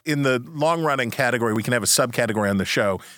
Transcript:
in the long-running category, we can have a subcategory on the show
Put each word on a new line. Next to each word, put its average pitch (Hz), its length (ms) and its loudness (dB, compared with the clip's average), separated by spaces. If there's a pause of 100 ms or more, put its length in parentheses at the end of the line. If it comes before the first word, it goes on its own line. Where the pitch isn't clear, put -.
in 147 180 0
the 127 240 2
long-running 151 640 0
category, 120 420 0
we 113 80 0
can 127 100 -2
have 117 100 0
a 98 40 -4
subcategory 113 640 0
on 101 80 2
the 92 60 0
show 101 340 0 (200)